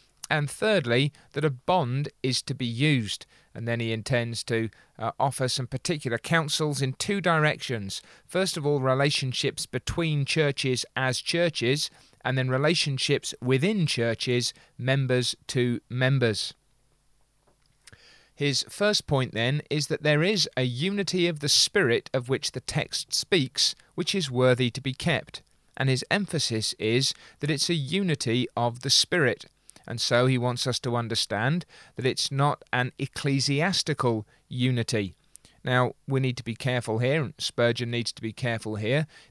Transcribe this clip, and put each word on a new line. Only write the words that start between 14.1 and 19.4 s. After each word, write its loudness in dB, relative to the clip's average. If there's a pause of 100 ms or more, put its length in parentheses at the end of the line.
members 0 (120)
to 0
members. 2 (1800)
His 0
first 0
point, 0
then, 0